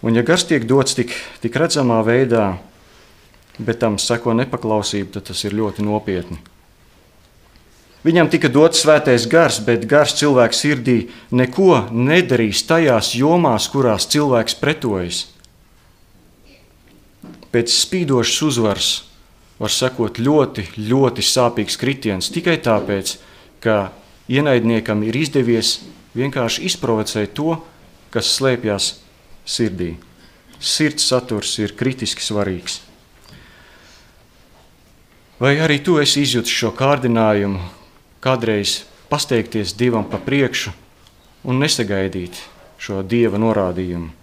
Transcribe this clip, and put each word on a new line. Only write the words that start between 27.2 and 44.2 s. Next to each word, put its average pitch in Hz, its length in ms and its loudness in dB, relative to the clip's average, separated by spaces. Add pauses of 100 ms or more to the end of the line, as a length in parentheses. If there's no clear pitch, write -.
to, 160 220 -2 (560)
kas 110 240 -2
slēpjas 117 540 0 (520)
sirdī. 90 520 -4 (640)
Sirds - 500 -2
saturs 123 500 -2
ir 104 160 -2
kritiski - 480 -6
svarīgs. 98 600 -4 (2500)
Vai 139 200 4
arī 151 240 2
tu 170 160 4
esi 143 240 2
izjutis 120 320 0
šo 113 180 -2
kārdinājumu, 110 1000 2 (500)
kādreiz 113 580 0 (260)
pasteigties 110 720 -2
Dievam 113 320 0
pa 101 100 -6
priekšu 127 540 -2 (760)
un 127 140 0
nesagaidīt 98 800 -4 (420)
šo 98 240 -8
Dieva 107 340 0
norādījumu? 90 680 -2 (140)